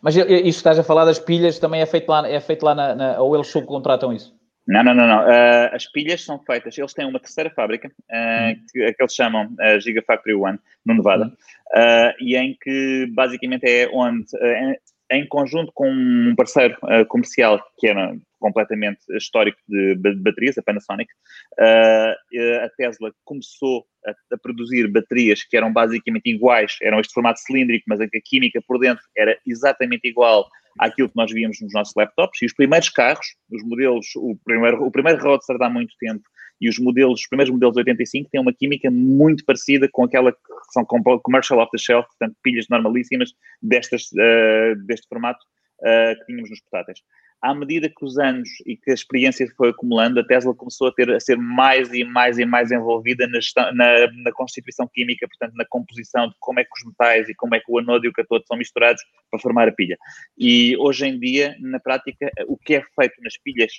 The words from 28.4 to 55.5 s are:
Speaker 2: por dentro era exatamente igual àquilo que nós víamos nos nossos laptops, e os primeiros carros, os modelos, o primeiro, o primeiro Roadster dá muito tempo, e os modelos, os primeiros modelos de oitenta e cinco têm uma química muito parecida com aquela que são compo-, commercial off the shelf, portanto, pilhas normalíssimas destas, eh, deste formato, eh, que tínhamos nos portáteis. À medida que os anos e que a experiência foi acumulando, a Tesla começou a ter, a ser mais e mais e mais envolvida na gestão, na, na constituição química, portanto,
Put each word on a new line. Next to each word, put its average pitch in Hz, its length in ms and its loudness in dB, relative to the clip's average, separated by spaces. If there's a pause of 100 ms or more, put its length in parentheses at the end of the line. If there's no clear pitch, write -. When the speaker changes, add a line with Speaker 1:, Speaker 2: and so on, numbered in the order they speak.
Speaker 2:
por 127 100 -2
dentro 123 240 0 (140)
era 107 200 2 (100)
exatamente 123 600 -2
igual 117 400 2 (320)
àquilo 120 300 0
que - 80 -8
nós 113 160 -2
víamos 113 280 -6
nos 104 120 -16
nossos 104 240 -4
laptops, 160 440 -2
e 123 60 -4
os - 80 -6
primeiros 143 340 2
carros, 135 380 0 (240)
os 107 140 -12
modelos, 120 500 -2
o 113 300 -6
primeiro, 127 400 0
o 131 80 -2
primeiro 143 280 2
Roadster 139 380 0
dá 123 100 0
muito 120 300 -6
tempo, 110 240 -8 (380)
e 117 80 0
os 110 100 -2
modelos, 127 440 2
os - 40 -12
primeiros 131 260 0
modelos 120 220 2
de 123 60 0
oitenta 120 240 0
e - 20 -8
cinco 139 240 -10
têm 139 100 -4
uma 127 120 0
química 139 360 -4
muito 139 560 2
parecida 135 460 2
com 123 140 0
aquela 127 260 2
que 123 80 -10 (340)
são 120 120 0
compo-, 120 340 0
commercial 127 400 0
off 113 140 0
the 113 60 -6
shelf, 120 280 0
portanto, 110 340 -8
pilhas 120 280 -4
normalíssimas 120 640 -2 (280)
destas, 120 560 -2
eh, 110 600 4 (100)
deste 110 220 -8
formato, 120 320 -8 (420)
eh, 113 320 2
que - 120 -18
tínhamos 117 240 -14
nos 104 100 -20
portáteis. - 400 -12 (400)
À 131 140 -2
medida 151 340 -6
que 151 160 -12
os 135 140 -6
anos 127 300 -2 (180)
e 110 100 -10
que - 140 -8
a 127 40 4
experiência 131 520 -2 (100)
foi 123 120 2
acumulando, 117 500 0
a 117 80 0
Tesla 127 260 2
começou 127 360 -4
a 127 40 -2
ter, 123 160 0
a 120 120 0
ser 123 160 0
mais 123 560 0
e 123 100 -4
mais 120 340 0
e 120 80 0
mais 120 280 0
envolvida 120 560 -2
na 120 100 -4
gestão, 117 340 -2
na, 120 380 4
na 120 220 -8
constituição 127 600 -10
química, 120 360 -6
portanto, 117 280 -12